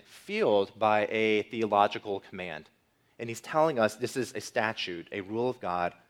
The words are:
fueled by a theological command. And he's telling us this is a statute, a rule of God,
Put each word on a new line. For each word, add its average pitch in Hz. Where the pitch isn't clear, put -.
fueled 117
by 107
a 110
theological 104
command. 87
And 117
he's 113
telling 156
us 110
this 123
is 120
a -
statute, 107
a 101
rule 113
of 123
God, 90